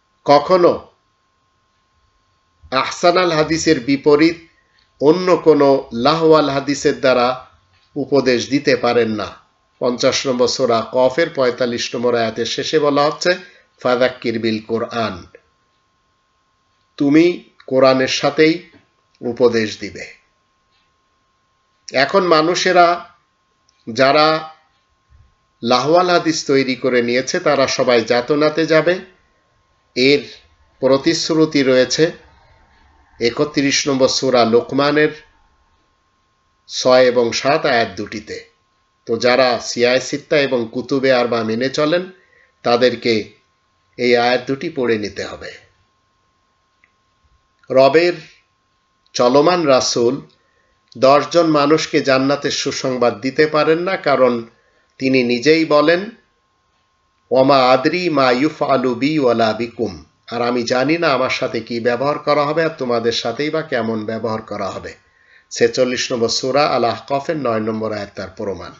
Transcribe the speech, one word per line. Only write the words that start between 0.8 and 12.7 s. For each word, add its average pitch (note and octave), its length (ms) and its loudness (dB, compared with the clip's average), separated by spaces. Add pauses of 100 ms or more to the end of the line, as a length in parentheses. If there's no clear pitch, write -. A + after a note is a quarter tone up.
আহসানাল F3 600 0
হাদিসের D#3 480 0
বিপরীত D3 560 2 (680)
অন্য F3 360 2
কোনো C#3+ 560 2
লাহওয়াল D3+ 560 2
হাদিসের C#3 500 -2
দ্বারা B2 460 0 (500)
উপদেশ B2+ 540 0
দিতে C#3 260 0
পারেন A#2 340 0
না। G#2 260 -8 (440)
পঞ্চাশ B2 480 -2
নম্বর B2 200 0
সূরা A2+ 440 -2
কফের B2+ 380 0
পঁয়তাল্লিশ A#2+ 680 -4
নম্বর A#2+ 200 0
আয়াতের A2+ 300 -4
শেষে - 340 -4